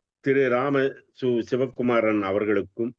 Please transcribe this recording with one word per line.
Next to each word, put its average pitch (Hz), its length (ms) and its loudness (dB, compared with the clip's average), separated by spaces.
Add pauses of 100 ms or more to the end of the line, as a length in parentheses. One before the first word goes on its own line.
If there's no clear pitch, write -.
(220)
திரு 135 280 2
ராம 135 400 0 (300)
சு 120 300 0
சிவகுமாரன் 120 720 0
அவர்களுக்கும் 104 760 -2